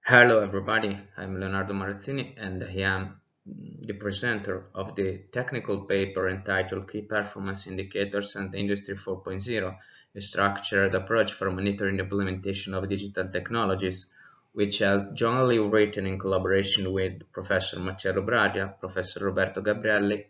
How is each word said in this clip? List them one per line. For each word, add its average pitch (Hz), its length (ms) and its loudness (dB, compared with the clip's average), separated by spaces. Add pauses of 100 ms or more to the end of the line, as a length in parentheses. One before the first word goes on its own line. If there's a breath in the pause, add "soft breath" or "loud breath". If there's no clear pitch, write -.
(120)
Hello 120 280 10
everybody, 101 580 0 (200)
I'm 95 220 -6
Leonardo 95 360 -2
Marazzini 101 600 -4
and 95 280 -6
I 95 140 -8
am 95 440 0 (240)
the - 480 -12
presenter 101 800 -4
of 95 220 -8
the 95 360 -2
technical 113 540 -4
paper 98 440 0
entitled 98 640 -2
Key 107 120 -6
Performance 101 640 -6
Indicators 98 680 -4
and 98 200 -6
Industry 101 420 -2
four 95 240 -6
point 95 180 -6
zero, 98 380 -4 (380 loud breath)
a 101 40 -12
structured 98 760 2
approach 104 380 2
for 98 180 -2
monitoring 98 460 0
the 95 80 0
implementation 98 680 -2
of 95 160 -2
digital 101 400 -4
technologies, 95 840 -2 (420 loud breath)
which 101 260 2
has 101 340 4
jointly 120 460 4
written 104 480 4
in 95 100 -2
collaboration 95 760 2
with 95 400 -2
Professor 95 460 -2
Marcello 95 460 -2
Bradia, 98 560 0
Professor 92 440 -6
Roberto 95 380 0
Gabrielli 104 680 2